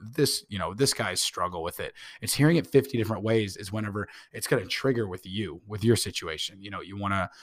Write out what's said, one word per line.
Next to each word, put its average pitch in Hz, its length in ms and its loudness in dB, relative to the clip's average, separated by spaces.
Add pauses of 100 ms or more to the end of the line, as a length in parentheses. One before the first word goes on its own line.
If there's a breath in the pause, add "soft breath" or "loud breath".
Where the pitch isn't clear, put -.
(160)
"This, - 340 2
you 101 100 -6
know, 90 160 -4
this 131 180 2
guy's 95 260 -2
struggle 90 440 -2
with 87 160 -6
it." 78 140 -8 (280 loud breath)
It's - 140 -2
hearing 156 220 6
it 151 100 0
fifty - 300 4
different 107 260 0
ways 107 340 2
is 95 160 -10
whenever 104 340 -4 (240 loud breath)
it's - 140 -10
gonna 107 220 0
trigger 117 400 0
with 92 180 -10
you, 92 400 -6
with 104 180 -6
your 113 120 8
situation. 92 680 -4
You 98 80 -12
know, 95 120 -8
you 90 140 -12
wanna, 98 340 0 (140 loud breath)